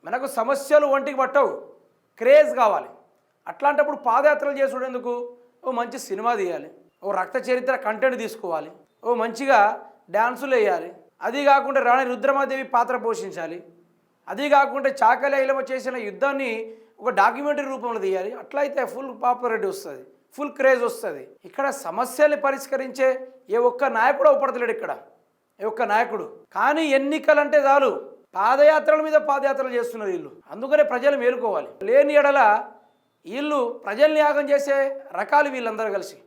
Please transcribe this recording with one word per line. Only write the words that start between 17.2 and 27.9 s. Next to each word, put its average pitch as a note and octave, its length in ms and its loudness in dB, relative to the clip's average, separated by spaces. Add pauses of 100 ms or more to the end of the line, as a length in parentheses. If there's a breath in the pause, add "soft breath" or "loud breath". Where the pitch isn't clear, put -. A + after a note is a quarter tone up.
రూపంలో A#3 320 -6
తీయాలి. F#3+ 260 -4 (120)
అట్లయితే C#4+ 400 -4 (100)
ఫుల్ C4 180 -10 (140)
పాపులారిటీ A#3+ 480 -2
వస్తది, C#3 300 -14 (320)
ఫుల్ C#4+ 240 -8
క్రేజ్ C4 280 4
వస్తది. - 360 -8 (260)
ఇక్కడ C#4 180 -4 (200)
సమస్యల్ని B3+ 600 0
పరిష్కరించే C4 600 -2 (420)
ఏ G#3+ 80 0 (100)
ఒక్క B3 300 0
నాయకుడు C#4 320 4
అవపడతలేడు B3 460 0
ఇక్కడ, D#3 160 -8 (680)
ఏ F#3+ 100 -8
ఒక్క A3 120 -4 (100)
నాయకుడు. A3 320 0 (320)
కానీ D4 280 0 (140)
ఎన్నికలంటే D4 600 2 (100)
చాలు C#4 220 4 (480)